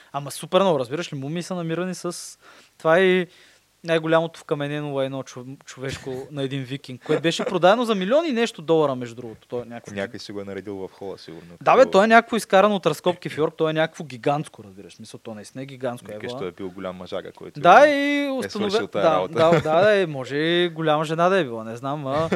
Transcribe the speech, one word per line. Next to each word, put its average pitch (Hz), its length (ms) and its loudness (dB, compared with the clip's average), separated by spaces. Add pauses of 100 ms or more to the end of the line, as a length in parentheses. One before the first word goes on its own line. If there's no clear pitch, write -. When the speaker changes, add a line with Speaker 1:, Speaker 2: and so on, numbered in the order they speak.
(120)
Speaker 1:
Ама 143 180 -8
супер 180 300 2
много, 180 180 4
разбираш 135 340 -6
ли, 151 60 -8
мумии 151 240 -6
са 185 120 -8
намирани 175 400 -4
с - 440 -10 (400)
това 165 220 4
и 185 260 4 (580)
най-голямото 165 560 0
вкаменено 147 540 -4
лайно 135 280 -4
чов-, 131 420 -16
човешко 131 640 -10
Speaker 2:
<laughs> - 20 -18
Speaker 1:
на 143 120 -6
един 135 200 -4
викинг, 127 440 -10
което 151 160 0
беше 165 220 0
продадено 190 400 4
за 220 100 0
милиони 226 340 0
и 285 40 -2
нещо 226 300 -2
долара, 151 320 2
между 120 220 -8
другото. 117 320 -16
Той 123 140 -6
е - 20 -10
някакво 113 300 -14
Speaker 2:
Някой 98 240 -6
си - 140 -14
го 101 80 -8
е 98 40 -8
наредил 98 320 -10
в 95 160 -10
хола, 98 260 -12
сигурно, 85 440 -18
Speaker 1:
Да, 151 140 4
бе, 233 60 10
Speaker 2:
като - 80 4
Speaker 1:
той 196 140 6
е - 20 2
някакво 226 300 6
изкарано 202 380 4
от 190 120 0
разкопки 170 420 -2
в - 100 -12
Йорк, 160 180 0
той 160 140 0
е - 20 -2
някакво 160 320 -2
гигантско, 143 600 -4
разбираш, 95 280 -20
в - 40 -20
смисъл, 113 260 -18
то 113 120 -12
наистина 107 280 -14
е 135 40 -12
гигантско, 123 440 -8
е 104 40 -14
Speaker 2:
Викаш, 107 140 -10
Speaker 1:
това. 123 100 -8
Speaker 2:
той 92 100 -6
е 87 40 -10
бил 95 180 -10
голям 92 260 -8
мъжага, 90 360 -10
който 87 280 -16
Speaker 1:
Да, 202 280 10
Speaker 2:
е, - 20 2
Speaker 1:
и 285 340 0
Speaker 2:
е 277 60 -4
Speaker 1:
установя-, 247 180 -4
Speaker 2:
свършил 208 380 -2
тая - 180 -2
Speaker 1:
да, 165 60 4
Speaker 2:
работа. 95 240 -2
Speaker 1:
да, 165 160 4 (100)
да, 156 240 2
да, 208 160 4
и 185 60 0
може 135 300 -6
и 170 320 0
голяма 160 360 0
жена 160 240 2
да 190 100 4
е 170 60 2
била, 113 200 -8
не 113 120 -8
знам, 139 300 -6
а 156 300 0